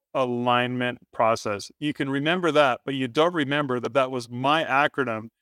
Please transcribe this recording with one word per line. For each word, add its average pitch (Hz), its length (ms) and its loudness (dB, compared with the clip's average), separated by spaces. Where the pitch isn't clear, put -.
alignment 123 880 0
process. 110 640 0
You 147 140 -4
can 139 160 -4
remember 156 420 0
that, 139 320 4
but 139 100 -4
you 131 140 -2
don't 151 260 2
remember 143 460 -2
that 113 140 -6
that 131 180 2
was 120 180 -6
my 139 360 0
acronym, 123 640 0